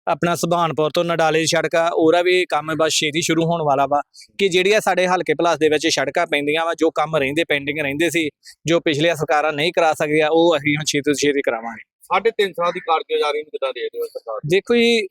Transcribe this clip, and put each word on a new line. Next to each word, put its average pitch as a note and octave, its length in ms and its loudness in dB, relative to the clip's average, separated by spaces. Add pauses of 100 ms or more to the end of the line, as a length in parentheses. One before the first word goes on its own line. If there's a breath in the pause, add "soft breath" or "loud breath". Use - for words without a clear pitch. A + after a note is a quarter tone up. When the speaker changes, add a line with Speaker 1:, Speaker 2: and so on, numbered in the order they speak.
Speaker 1:
ਆਪਣਾ E3+ 260 0
ਸੁਭਾਨਪੁਰ D#3+ 560 0
ਤੋਂ F3 140 0
ਨਡਾਲੇ E3 340 0
ਦੀ D#3+ 80 0
ਸੜਕ D#3+ 280 0
ਆ, E3 200 2
ਉਹਦਾ E3+ 280 4
ਵੀ F3+ 220 2
ਕੰਮ D#3 320 -4
ਬਸ D#3 160 2
ਛੇਤੀ D#3 300 -2
ਸ਼ੁਰੂ E3 220 0
ਹੋਣ E3 180 -2
ਵਾਲਾ C#3 240 2
ਵਾ। C#3+ 160 0 (360 loud breath)
ਕਿ G3 100 2
ਜਿਹੜੀਆਂ F#3 320 2
ਸਾਡੇ F#3 260 0
ਹਲਕੇ F3+ 280 0
ਭਲਾਸ D#3+ 240 0
ਦੇ D#3 100 2
ਵਿੱਚ D3+ 180 0
ਸੜਕਾਂ D3 400 -2
ਪੈਂਦੀਆਂ D3+ 380 -2
ਵਾ, E3 100 -2
ਜੋ D#3+ 160 0
ਕੰਮ D#3 260 -4
ਰਹਿੰਦੇ, D3 280 0
ਪੈਂਡਿੰਗ D3 340 -4
ਰਹਿੰਦੇ D3 320 -2
ਸੀ, D#3 180 -2 (380 loud breath)
ਜੋ E3 140 2
ਪਿਛਲੀਆਂ E3 340 0
ਸਰਕਾਰਾਂ D3+ 380 0
ਨਹੀਂ D3+ 240 -2
ਕਰਾ E3 160 4
ਸਕਦੀਆਂ, D3+ 380 0
ਉਹ E3 260 4
ਅਸੀਂ D3 200 -2
ਹੁਣ D#3 80 -6
ਛੇਤੀ D3 180 -2
ਤੋਂ D3 120 0
ਛੇਤੀ C#3+ 280 0
ਕਰਾਵਾਂਗੇ। A2+ 600 -6
Speaker 2:
ਸਾਢੇ G3 280 0
ਤਿੰਨ G3+ 220 -2
ਸਾਲ F3 200 -2
ਦੀ F3+ 80 -8
ਕਾਰਗੁਜ਼ਾਰੀ D3+ 580 -2
ਨੂੰ D3+ 120 -10
ਕਿੱਦਾਂ C3+ 220 -6
ਦੇਖਦੇ A2+ 260 -10
ਹੋ A#2+ 80 -6
ਸਰਕਾਰ - 320 -12
ਦੀ? D3+ 180 -2
Speaker 1:
ਦੇਖੋ A#3+ 200 0
ਜੀ, A#3 340 2